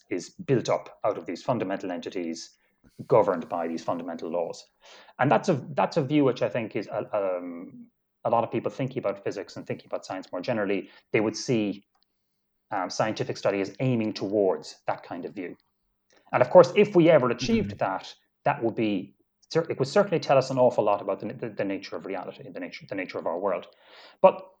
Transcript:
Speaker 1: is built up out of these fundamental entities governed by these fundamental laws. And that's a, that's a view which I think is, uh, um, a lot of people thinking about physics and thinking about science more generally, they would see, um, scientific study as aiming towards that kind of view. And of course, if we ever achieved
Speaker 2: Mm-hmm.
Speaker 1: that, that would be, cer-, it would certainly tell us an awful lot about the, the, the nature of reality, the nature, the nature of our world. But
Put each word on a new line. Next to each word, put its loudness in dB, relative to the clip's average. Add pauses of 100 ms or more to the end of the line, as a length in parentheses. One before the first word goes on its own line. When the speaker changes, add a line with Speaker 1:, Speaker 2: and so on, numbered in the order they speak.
(120)
Speaker 1:
is -4
built 0
up -4
out 0
of -10
these -8
fundamental -4
entities -8 (560)
governed 4
by -4
these -6
fundamental -6
laws. -4 (540)
And 2
that's 4
a, 2 (180)
that's 0
a 2
view 2
which 2
I 0
think -6
is, -6
uh, -6
um, -6 (360)
a -2
lot 4
of -6
people -2
thinking -6
about -4
physics -8
and -12
thinking -10
about -8
science -10
more -6
generally, -2 (220)
they 2
would 0
see, -2 (880)
um, -4
scientific -4
study 0
as -6
aiming 0
towards 0 (100)
that -6
kind -10
of -14
view. -10 (800)
And 2
of 4
course, 10
if 4
we 8
ever 6
achieved 0
Speaker 2:
Mm-hmm. -12
Speaker 1:
that, -4 (300)
that 0
would -2
be, -2 (360)
cer-, 0
it -4
would 0
certainly 2
tell 4
us 4
an -2
awful 4
lot 2
about -4
the, -8
the, -10
the -6
nature -6
of -10
reality, -10
the -14
nature, -12
the -10
nature -6
of -6
our -2
world. -2 (540)
But 6 (200)